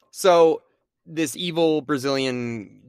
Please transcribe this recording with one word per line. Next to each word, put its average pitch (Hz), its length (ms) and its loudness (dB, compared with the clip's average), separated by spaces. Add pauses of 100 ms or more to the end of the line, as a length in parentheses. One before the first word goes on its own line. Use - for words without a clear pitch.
(100)
So 170 520 4 (420)
this 160 320 -6
evil 165 460 0
Brazilian 123 1080 -4